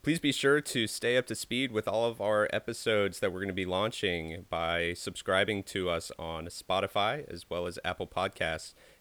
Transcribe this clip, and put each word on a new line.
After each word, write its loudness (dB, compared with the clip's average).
Please 2
be 2
sure 4
to 0
stay 0
up 2
to -6
speed -2
with 0
all 2
of -2
our 4
episodes 0
that 0
we're -6
gonna -2
be -2
launching 0
by 0
subscribing 0
to -2
us -2
on -6
Spotify -2
as -12
well -2
as -6
Apple -2
Podcasts. -2